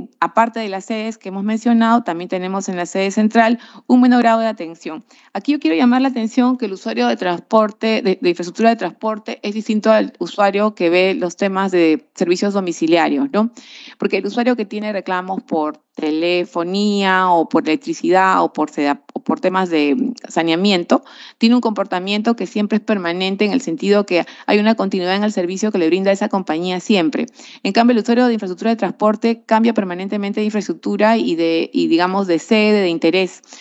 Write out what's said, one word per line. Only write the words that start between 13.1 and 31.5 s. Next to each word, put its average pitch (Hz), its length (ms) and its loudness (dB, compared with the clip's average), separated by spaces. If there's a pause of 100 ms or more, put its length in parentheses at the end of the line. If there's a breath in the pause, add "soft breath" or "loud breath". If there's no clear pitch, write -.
¿no? 220 180 0 (460 loud breath)
Porque 196 220 -2
el 196 80 -4
usuario 240 300 0
que 214 80 -4
tiene 214 280 -8
reclamos 185 500 -6
por 156 400 -4 (120)
telefonía 180 1400 0
o 165 180 2
por 165 160 0
electricidad 170 800 2
o 160 80 -2
por 156 180 -4
seda-, 143 320 -2 (120)
o - 60 -8
por 160 200 -4
temas 185 280 0
de, 147 280 0
mm, - 160 -2 (160)
saneamiento, 175 760 0 (360 loud breath)
tiene 233 180 4
un 247 40 2
comportamiento 214 760 -2
que 190 100 -6
siempre 208 320 -2
es 208 60 -14
permanente 190 600 -2
en 202 80 -2
el - 80 0
sentido 196 460 0
que 170 180 0 (220 loud breath)
hay 202 140 2
una 220 160 2
continuidad 190 400 -2
en 208 80 -2
el 214 80 0
servicio 190 400 -2
que 202 60 0
le 160 100 2
brinda 190 240 2
esa 196 160 -2
compañía 180 500 -4
siempre. 170 480 0 (380 loud breath)
En 196 80 -2
cambio, 240 220 4
el 208 80 2
usuario 240 240 2
de 233 80 2
infraestructura 202 360 -4
de 226 60 0
transporte 214 680 0
cambia 226 300 2
permanentemente 202 640 -4
de 214 80 0
infraestructura 208 720 0
y 190 180 0
de, 165 380 0